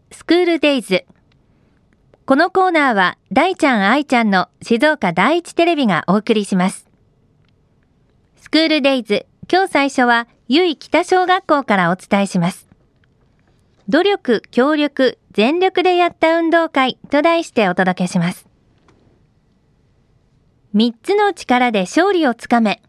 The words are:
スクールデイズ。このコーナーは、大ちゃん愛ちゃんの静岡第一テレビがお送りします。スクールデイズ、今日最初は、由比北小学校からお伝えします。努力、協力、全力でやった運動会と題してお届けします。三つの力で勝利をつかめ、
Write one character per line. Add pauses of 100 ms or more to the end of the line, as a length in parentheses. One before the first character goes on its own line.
(120)
ス
ク
ー
ル
デ
イ
ズ。 (1200)
こ
の
コ
ー
ナ
ー
は、 (140)
大
ち
ゃ
ん
愛
ち
ゃ
ん
の (120)
静
岡
第
一
テ
レ
ビ
が
お
送
り
し
ま
す。 (1500)
ス
ク
ー
ル
デ
イ
ズ、 (260)
今
日
最
初
は、 (200)
由
比
北
小
学
校
か
ら
お
伝
え
し
ま
す。 (1200)
努
力、 (100)
協
力、 (140)
全
力
で
や
っ
た
運
動
会 (120)
と
題
し
て
お
届
け
し
ま
す。 (2250)
三
つ
の
力
で
勝
利
を
つ
か
め、